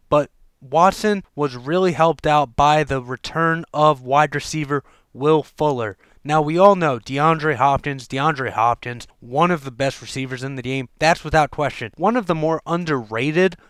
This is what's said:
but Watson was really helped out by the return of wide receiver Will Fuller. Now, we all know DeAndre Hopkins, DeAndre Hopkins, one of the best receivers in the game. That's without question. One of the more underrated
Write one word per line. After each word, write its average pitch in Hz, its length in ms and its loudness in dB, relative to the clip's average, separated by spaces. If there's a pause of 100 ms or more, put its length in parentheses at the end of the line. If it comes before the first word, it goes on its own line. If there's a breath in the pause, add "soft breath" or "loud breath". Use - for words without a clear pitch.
but 147 220 2 (320)
Watson 185 600 2 (120)
was 143 200 -4
really 165 380 0
helped 156 340 0
out 147 300 0
by 151 260 4
the 135 200 -4
return 160 720 -4
of 151 260 4
wide 139 340 2
receiver 143 480 -4 (300 soft breath)
Will 147 300 2
Fuller. 127 560 -4 (280 soft breath)
Now, 151 140 2
we 156 160 0
all 196 180 6
know 156 240 0
DeAndre 147 580 0
Hopkins, 135 520 0
DeAndre 135 440 -2
Hopkins, 117 540 -2 (140)
one 139 300 0
of 156 140 -4
the 135 60 -10
best 127 300 -4
receivers 127 420 -8
in 135 120 -8
the 131 80 -10
game. 127 260 -6 (100)
That's 160 240 2
without 151 280 2
question. 127 480 -6
One 202 180 0
of 233 80 -2
the 175 100 0
more 160 320 -2
underrated 156 880 -2 (140)